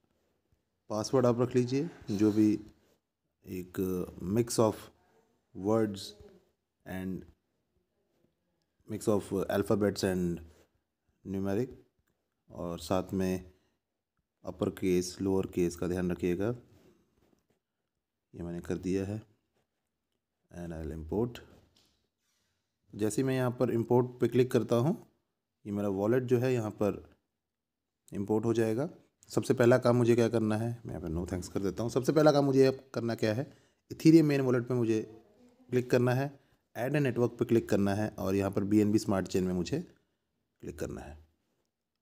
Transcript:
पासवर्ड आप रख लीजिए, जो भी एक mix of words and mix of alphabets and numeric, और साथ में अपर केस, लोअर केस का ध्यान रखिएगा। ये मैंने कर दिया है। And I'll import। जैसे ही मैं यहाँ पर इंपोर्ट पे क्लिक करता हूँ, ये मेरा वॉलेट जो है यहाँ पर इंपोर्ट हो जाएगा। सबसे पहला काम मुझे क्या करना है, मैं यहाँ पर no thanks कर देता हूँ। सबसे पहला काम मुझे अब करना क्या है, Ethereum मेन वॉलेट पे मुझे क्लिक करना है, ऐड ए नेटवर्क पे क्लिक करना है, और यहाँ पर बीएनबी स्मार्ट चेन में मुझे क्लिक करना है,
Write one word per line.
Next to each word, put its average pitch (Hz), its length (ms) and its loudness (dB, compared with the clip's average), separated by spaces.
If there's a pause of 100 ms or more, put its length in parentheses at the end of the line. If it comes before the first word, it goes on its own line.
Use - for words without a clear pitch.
(920)
पासवर्ड 110 360 0
आप 120 140 4
रख 123 160 -2
लीजिए, 131 320 0 (220)
जो 104 220 4
भी 107 200 4 (960)
एक 92 320 -12 (580)
mix 117 220 -2
of 110 180 4 (760)
words 104 500 -2 (840)
and 92 380 -10 (1600)
mix 107 200 -6
of 101 240 2 (240)
alphabets 101 480 0
and 90 360 0 (840)
numeric, 98 500 -4 (760)
और 85 280 -10
साथ 92 340 -2
में 92 400 -4 (920)
अपर 95 260 -4
केस, 90 500 0
लोअर 95 340 0
केस 87 220 0
का 90 120 -6
ध्यान 90 220 -2
रखिएगा। 90 380 -2 (1900)
ये - 80 -12
मैंने 85 180 -8
कर 85 180 -6
दिया 95 260 -2
है। 104 160 -6 (1300)
And 85 220 -12
I'll 80 200 -8
import। 98 480 -4 (1500)
जैसे 107 300 -2
ही 131 40 0
मैं 131 100 0
यहाँ 127 140 0 (100)
पर 127 100 2
इंपोर्ट 120 360 2 (140)
पे 117 80 2
क्लिक 123 240 2
करता 117 240 2
हूँ, 147 200 2 (680)
ये 104 80 -10
मेरा 104 160 -2
वॉलेट 107 340 0
जो 123 160 2
है 127 140 0
यहाँ 110 180 -2
पर 101 320 -2 (1120)
इंपोर्ट 107 320 -2
हो 117 100 2
जाएगा। 113 340 0 (420)
सबसे 123 240 0
पहला 120 240 6
काम 120 180 2
मुझे 120 180 6
क्या 113 140 4
करना 110 280 0
है, 113 140 -4 (160)
मैं - 80 -10
यहाँ 82 80 -10
पर 80 120 -6
no 90 160 -4
thanks 90 220 -6
कर 98 80 -4
देता 98 220 -4
हूँ। 117 80 -4
सबसे 123 220 0
पहला 151 200 6
काम 143 120 4
मुझे 135 220 6
अब 131 120 0 (160)
करना 117 200 -4
क्या 110 200 0
है, 135 180 -6 (380)
Ethereum 160 340 8
मेन 143 160 2
वॉलेट 123 280 0
पे 131 60 -2
मुझे 113 260 2 (680)
क्लिक 123 200 -2
करना 123 240 4
है, 139 180 -4 (440)
ऐड 135 200 -2
ए 151 40 0
नेटवर्क 120 380 0
पे 117 60 0
क्लिक 113 240 2
करना 98 260 2
है, 107 140 -2
और 95 260 -4
यहाँ 98 160 0
पर 101 140 -2
बीएनबी 104 340 4
स्मार्ट 95 300 -2
चेन 92 160 0
में 92 100 -2
मुझे 90 260 -4
क्लिक - 960 -18
करना 64 220 -8
है, 76 180 -16 (840)